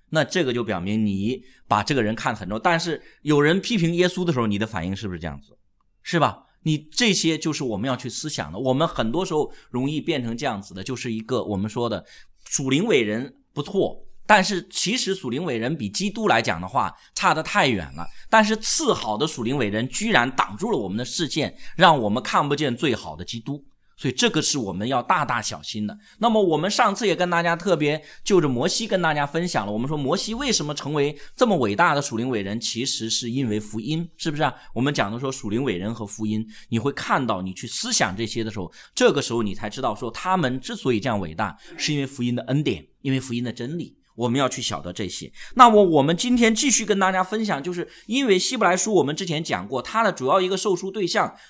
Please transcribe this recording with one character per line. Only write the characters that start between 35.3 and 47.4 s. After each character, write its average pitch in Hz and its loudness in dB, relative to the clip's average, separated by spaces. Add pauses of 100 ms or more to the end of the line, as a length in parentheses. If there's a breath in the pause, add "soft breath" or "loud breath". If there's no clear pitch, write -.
属 120 -8
灵 117 0
伟 110 0
人 101 -6
和 113 -10
福 107 -8
音， 107 -2 (260 loud breath)
你 113 0
会 139 0
看 143 -2
到， 98 -2
你 95 -6
去 120 -12
思 233 -4
想 98 0
这 113 -4
些 113 -4
的 107 -8
时 107 -10
候， 92 -8 (220 loud breath)
这 247 6
个 143 0
时 120 -4
候 117 0
你 98 -2
才 104 -6
知 131 -8
道 120 0
说 117 -8
他 185 -2
们 135 0
之 226 -8
所 147 0
以 113 2
这 101 -4
样 110 0
伟 80 -6
大， 95 -4 (220 loud breath)
是 - -2
因 147 0
为 139 -2
福 - -6
音 120 0
的 120 -2
恩 143 0
典， 107 -2 (200)
因 135 -2
为 131 0
福 120 -6
音 120 -4
的 117 -6
真 135 -8
理。 - -10 (160)
我 120 -2
们 120 2
要 139 4
去 123 -8
晓 95 -4
得 85 -8
这 95 -6
些。 - -10 (240 loud breath)
那 240 10
么 208 8
我 160 6
们 156 4
今 247 2
天 233 6
继 233 2
续 220 2
跟 196 2
大 190 4
家 185 2
分 226 -4